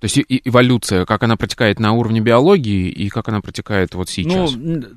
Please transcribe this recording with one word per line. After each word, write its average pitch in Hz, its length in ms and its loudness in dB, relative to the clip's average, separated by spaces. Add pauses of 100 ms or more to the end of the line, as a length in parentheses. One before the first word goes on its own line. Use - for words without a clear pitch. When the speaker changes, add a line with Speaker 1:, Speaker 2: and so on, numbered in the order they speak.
Speaker 1:
То 113 60 -6
есть 107 120 0
и, - 20 4
и - 260 -2
эволюция, 120 600 2
как 107 160 0
она 117 140 2
протекает 107 440 -2
на 107 120 2
уровне 113 280 0
биологии 117 720 2
и - 180 -6
как 110 200 -6
она 107 120 -2
протекает 98 540 -4
вот 92 160 -6
сейчас? 170 440 -2
Speaker 2:
Ну, 156 200 -6
н-, 131 120 -6 (100)